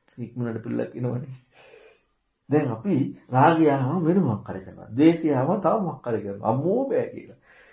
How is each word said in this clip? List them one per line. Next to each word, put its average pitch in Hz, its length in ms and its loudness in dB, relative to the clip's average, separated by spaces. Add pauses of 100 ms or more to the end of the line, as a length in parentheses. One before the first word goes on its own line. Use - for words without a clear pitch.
(180)
ඉක්මනට 117 420 -6
පිළිලක් 117 340 -6
එනවනේ. 123 420 -6 (1120)
දැන් 135 200 2
අපි 165 260 -2 (320)
රාගය 160 400 4
ආවම 139 340 0
වෙන 170 200 2
මොකක් 117 260 -2
හරි 92 140 -8
කරනවා. - 300 -18
දේශය 165 380 4
ආවම 147 320 0
තව 190 200 2
මොකක් 156 240 -6
හරි 113 160 -2
කරනවා. 101 280 -4
අම්මෝ 165 360 0
බෑ 214 220 -2
කියලා. - 320 -16 (340)